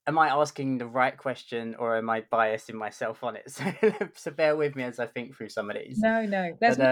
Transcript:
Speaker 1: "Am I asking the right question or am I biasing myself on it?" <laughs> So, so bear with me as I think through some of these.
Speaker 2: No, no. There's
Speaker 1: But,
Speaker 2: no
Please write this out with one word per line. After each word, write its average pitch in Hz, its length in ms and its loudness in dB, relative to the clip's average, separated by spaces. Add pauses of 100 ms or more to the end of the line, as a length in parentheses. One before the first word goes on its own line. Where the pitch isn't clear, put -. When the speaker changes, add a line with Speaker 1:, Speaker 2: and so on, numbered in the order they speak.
Speaker 1:
"Am 151 120 2
I 156 100 8
asking 139 500 0
the 120 80 -6
right 127 300 2
question 117 580 -6
or 113 220 0
am 113 120 -2
I 113 120 2
biasing 110 540 0
myself 110 480 -6
on 113 140 -4
it?" 131 140 -16
<laughs> - 0 -
So, 190 640 0
so - 160 -8
bear 151 240 4
with 147 200 0
me 131 80 -4
as 123 160 -6
I 120 80 -2
think 123 280 -10
through 107 140 -10
some 104 200 -4
of 104 80 -4
these. 131 220 -8
Speaker 2:
No, 220 260 2
no. 190 360 -2
There's 247 160 4
Speaker 1:
But, - 20 -4
Speaker 2:
no 135 120 4